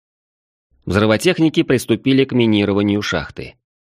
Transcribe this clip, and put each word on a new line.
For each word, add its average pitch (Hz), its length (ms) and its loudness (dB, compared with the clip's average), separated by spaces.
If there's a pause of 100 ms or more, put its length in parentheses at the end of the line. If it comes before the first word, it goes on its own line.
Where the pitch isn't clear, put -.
(840)
Взрывотехники 127 800 0
приступили 135 640 0
к 135 80 -6
минированию 104 680 2
шахты. - 540 -8 (300)